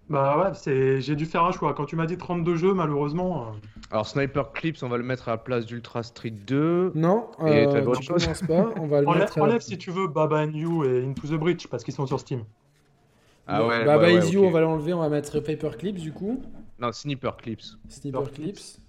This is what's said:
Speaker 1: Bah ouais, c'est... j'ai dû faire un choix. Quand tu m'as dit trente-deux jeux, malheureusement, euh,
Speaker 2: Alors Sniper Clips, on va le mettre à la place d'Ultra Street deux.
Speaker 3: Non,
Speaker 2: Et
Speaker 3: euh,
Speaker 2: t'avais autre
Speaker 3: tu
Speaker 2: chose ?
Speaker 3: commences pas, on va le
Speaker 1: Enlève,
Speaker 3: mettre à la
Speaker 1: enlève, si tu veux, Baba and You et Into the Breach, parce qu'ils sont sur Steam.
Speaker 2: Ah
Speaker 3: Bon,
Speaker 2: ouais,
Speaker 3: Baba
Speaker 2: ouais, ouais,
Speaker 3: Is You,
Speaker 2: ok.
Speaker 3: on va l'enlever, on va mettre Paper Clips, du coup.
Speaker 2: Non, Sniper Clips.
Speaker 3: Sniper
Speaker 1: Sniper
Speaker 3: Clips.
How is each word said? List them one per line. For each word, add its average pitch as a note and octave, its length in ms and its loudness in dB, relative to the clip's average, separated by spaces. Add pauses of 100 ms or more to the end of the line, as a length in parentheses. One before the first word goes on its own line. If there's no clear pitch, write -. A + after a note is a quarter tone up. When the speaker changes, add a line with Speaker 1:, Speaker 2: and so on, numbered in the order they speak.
Speaker 1:
Bah C#3+ 320 2
ouais, F#3 120 0
c'est... C3+ 480 0
j'ai C#3+ 160 -2
dû D#3 80 -2
faire E3+ 180 0
un F3+ 80 2
choix. E3 220 -2
Quand D3 120 -4
tu E3 120 -8
m'as E3 80 0
dit F3 120 -4
trente-deux F3 380 -2
jeux, F#3 180 2
malheureusement, D3+ 720 -2
euh, A2 40 -10 (400)
Speaker 2:
Alors G#2+ 160 0
Sniper C#3 460 -2
Clips, - 280 -6
on C3 60 -6
va A#2+ 100 -2
le A#2+ 60 -2
mettre B2+ 240 -4
à A#2+ 40 -2
la A2+ 60 0
place A#2+ 280 -2
d'Ultra A#2+ 360 -8
Street A2+ 300 -10
deux. D3+ 640 0
Speaker 3:
Non, F3+ 340 2 (160)
Speaker 2:
Et D#3 40 4
Speaker 3:
euh, C#3+ 180 8
Speaker 2:
t'avais C#3 200 2
autre B2+ 120 2
Speaker 3:
tu - 80 -10
Speaker 2:
chose ? F3 160 2
Speaker 3:
commences D#3 180 -2
pas, F#3 360 2
on D#3+ 100 -4
va C#3+ 140 4
le C#3+ 60 4
Speaker 1:
Enlève, E3+ 140 4
Speaker 3:
mettre G#3+ 160 0
à D3+ 40 2
la D3+ 60 6
Speaker 1:
enlève, A#3 140 4
si G3+ 160 -10
tu - 140 -10
veux, F#3 160 0
Baba D3+ 380 2
and D#3 80 -4
You E3 320 0
et B2+ 200 2
Into C3+ 220 -6
the D3+ 120 -2
Breach, F3 280 0
parce A#2 160 -6
qu'ils C3+ 100 -8
sont C3+ 140 -4
sur C3+ 140 -2
Steam. A#2+ 240 -8 (1040)
Speaker 2:
Ah G2+ 120 0
Speaker 3:
Bon, A2+ 100 4
Speaker 2:
ouais, A#2 140 2
Speaker 3:
Baba D3+ 240 6
Speaker 2:
ouais, F3 60 8
ouais, F3 140 6
Speaker 3:
Is E3 60 0
You, G3 80 4
Speaker 2:
ok. F#3+ 40 8
Speaker 3:
on F3+ 60 4
va D#3+ 100 4
l'enlever, D#3+ 320 0
on F3 60 -2
va D#3 100 0
mettre D3 320 -2
Paper D3+ 360 -4
Clips, F#3 220 -6
du D#3 140 -8
coup. A3+ 280 -6 (380)
Speaker 2:
Non, A#2+ 140 -4
Sniper C3 420 -6
Clips. - 280 -10 (260)
Speaker 3:
Sniper C3+ 340 -6
Speaker 1:
Sniper C3+ 80 -8
Speaker 3:
Clips. - 580 -12